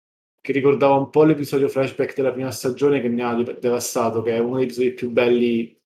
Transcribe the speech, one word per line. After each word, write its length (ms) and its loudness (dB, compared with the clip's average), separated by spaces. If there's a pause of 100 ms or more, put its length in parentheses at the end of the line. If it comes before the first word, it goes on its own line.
(400)
che 140 -6
ricordava 400 4
un 160 0
po' 140 4
l'episodio 440 2
Flashback 480 -2
della 160 0
prima 200 -6
stagione 500 0
che 80 -2
mi 120 -2
ha 120 -2
de-, 260 -4
devastato, 600 -2
che 140 -2
è 40 0
uno 160 -2
dei 100 0
episodi 260 -2
più 180 -6
belli 640 0 (100)